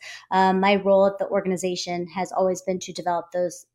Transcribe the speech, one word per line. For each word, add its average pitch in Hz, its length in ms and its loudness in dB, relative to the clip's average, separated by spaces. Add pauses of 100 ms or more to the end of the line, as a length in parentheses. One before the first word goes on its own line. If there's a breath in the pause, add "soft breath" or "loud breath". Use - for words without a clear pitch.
(300 loud breath)
Um, 190 300 4
my 202 160 4
role 196 300 4
at 196 100 0
the 190 120 -4
organization 180 800 -4
has 180 240 -6
always 185 280 0
been 185 200 -4
to 185 120 -12
develop 170 400 -6
those, 180 320 -4 (100)